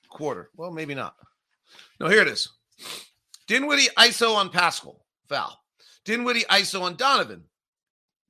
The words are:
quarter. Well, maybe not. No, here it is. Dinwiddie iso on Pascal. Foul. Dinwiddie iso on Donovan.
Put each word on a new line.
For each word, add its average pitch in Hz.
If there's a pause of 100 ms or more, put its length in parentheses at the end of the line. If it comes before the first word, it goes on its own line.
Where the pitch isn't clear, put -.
quarter. 120
Well, 170
maybe 156
not. 113 (840)
No, -
here 208
it 170
is. 113 (1000)
Dinwiddie 277 (100)
iso 226
on 196
Pascal. 170 (240)
Foul. 123 (460)
Dinwiddie 233
iso 196
on 180
Donovan. 175 (840)